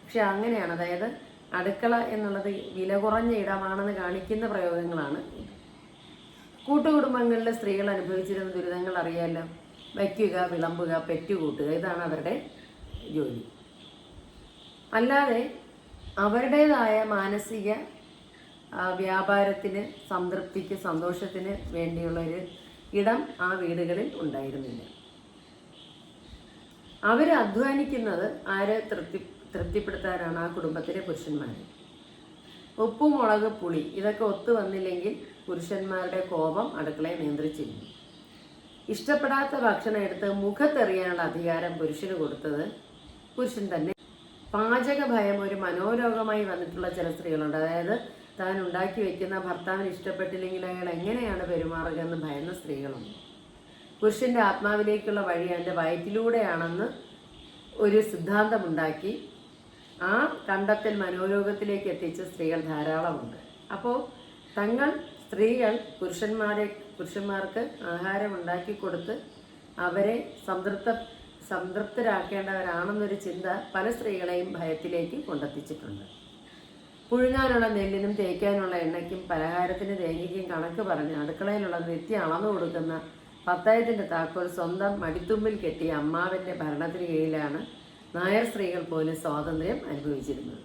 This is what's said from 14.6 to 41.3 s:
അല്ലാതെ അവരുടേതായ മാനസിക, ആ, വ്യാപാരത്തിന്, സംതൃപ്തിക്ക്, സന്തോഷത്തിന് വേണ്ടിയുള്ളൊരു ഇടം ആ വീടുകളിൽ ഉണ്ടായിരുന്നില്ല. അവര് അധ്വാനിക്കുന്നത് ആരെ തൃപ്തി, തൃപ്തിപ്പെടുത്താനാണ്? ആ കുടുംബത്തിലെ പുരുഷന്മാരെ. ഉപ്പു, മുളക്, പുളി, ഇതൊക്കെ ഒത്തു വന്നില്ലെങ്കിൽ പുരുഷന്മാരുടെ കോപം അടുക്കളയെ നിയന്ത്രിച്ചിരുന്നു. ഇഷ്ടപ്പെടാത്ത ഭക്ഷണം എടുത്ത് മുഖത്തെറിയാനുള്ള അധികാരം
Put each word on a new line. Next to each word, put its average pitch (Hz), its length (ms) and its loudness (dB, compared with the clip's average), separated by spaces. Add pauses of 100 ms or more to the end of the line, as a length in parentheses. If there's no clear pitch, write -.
അല്ലാതെ 254 420 6 (840)
അവരുടേതായ 247 680 6 (200)
മാനസിക, 208 540 -2 (1080)
ആ, 185 40 -2 (200)
വ്യാപാരത്തിന്, 196 800 2 (280)
സംതൃപ്തിക്ക്, 185 680 -2 (100)
സന്തോഷത്തിന് 180 680 -2 (220)
വേണ്ടിയുള്ളൊരു 170 640 -2 (600)
ഇടം 220 200 4 (260)
ആ 180 40 2 (120)
വീടുകളിൽ 175 460 0 (140)
ഉണ്ടായിരുന്നില്ല. 135 600 -6 (2250)
അവര് 311 220 8 (100)
അധ്വാനിക്കുന്നത് 226 840 2 (300)
ആരെ 202 220 2 (140)
തൃപ്തി, 170 280 -6 (340)
തൃപ്തിപ്പെടുത്താനാണ്? 180 920 -2
ആ - 100 -2
കുടുംബത്തിലെ 170 520 -4
പുരുഷന്മാരെ. 143 540 -4 (1200)
ഉപ്പു, 254 280 2
മുളക്, 220 340 6 (120)
പുളി, 165 240 0 (160)
ഇതൊക്കെ 208 320 2
ഒത്തു 196 280 0
വന്നില്ലെങ്കിൽ 185 540 -2 (320)
പുരുഷന്മാരുടെ 185 720 -4 (120)
കോപം 165 360 2 (120)
അടുക്കളയെ 156 420 -2
നിയന്ത്രിച്ചിരുന്നു. 151 640 -4 (1080)
ഇഷ്ടപ്പെടാത്ത 277 600 2 (140)
ഭക്ഷണം 214 400 0
എടുത്ത് 185 200 -2 (160)
മുഖത്തെറിയാനുള്ള 196 840 2
അധികാരം 170 500 0